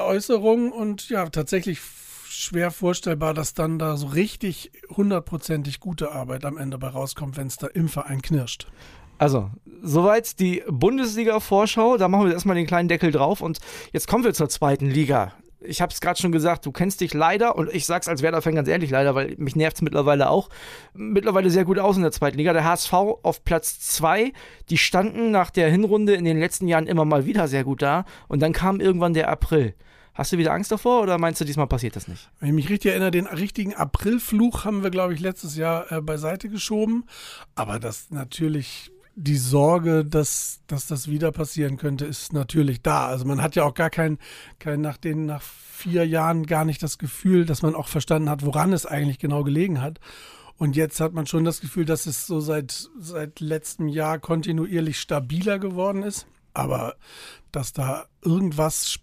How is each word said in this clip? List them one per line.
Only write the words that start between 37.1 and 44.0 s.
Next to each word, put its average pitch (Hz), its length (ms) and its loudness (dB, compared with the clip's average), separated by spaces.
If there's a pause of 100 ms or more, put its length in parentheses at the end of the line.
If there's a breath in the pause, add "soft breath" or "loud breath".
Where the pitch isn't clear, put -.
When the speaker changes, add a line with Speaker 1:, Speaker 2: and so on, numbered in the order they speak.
Speaker 1:
Aber 113 240 -4
das 110 320 -10
natürlich 147 800 -6 (260)
die 147 200 0
Sorge, 156 680 4
dass, - 640 -2
dass 139 200 -6
das 147 220 -6
wieder 151 220 0
passieren 147 460 -4
könnte, 143 300 -4
ist - 260 -10
natürlich 139 480 0
da. 143 260 2
Also 127 200 -4
man 139 160 0
hat 151 120 -2
ja 165 100 4
auch 143 100 0
gar 165 160 0
kein, 156 280 0 (400 loud breath)